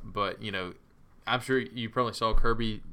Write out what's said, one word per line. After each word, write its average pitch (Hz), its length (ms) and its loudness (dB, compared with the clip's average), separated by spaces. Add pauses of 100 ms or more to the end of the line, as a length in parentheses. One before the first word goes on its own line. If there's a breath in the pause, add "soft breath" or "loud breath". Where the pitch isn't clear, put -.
but, 98 400 -4
you 107 80 -6
know, 92 220 -4 (540)
I'm 120 140 0
sure 131 180 0
you 117 300 -6
probably 120 260 -2
saw 113 200 2
Kirby 113 480 4 (100)